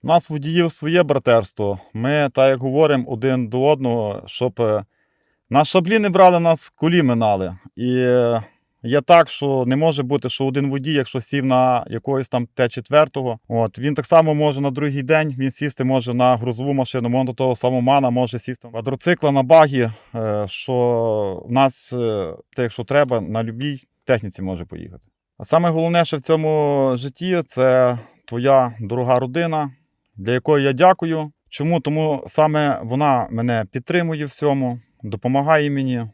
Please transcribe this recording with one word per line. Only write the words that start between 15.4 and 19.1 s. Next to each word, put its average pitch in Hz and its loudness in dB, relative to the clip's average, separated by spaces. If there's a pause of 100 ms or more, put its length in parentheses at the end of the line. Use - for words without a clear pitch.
сісти 139 -6
може 127 -2
на 123 4
грузову 123 -4
машину, 123 -2
може 131 0
до 127 -6
того 127 -2
самого 127 -2
мана 135 2
може 123 -2
сісти, 123 -12
квадроцикла 135 -2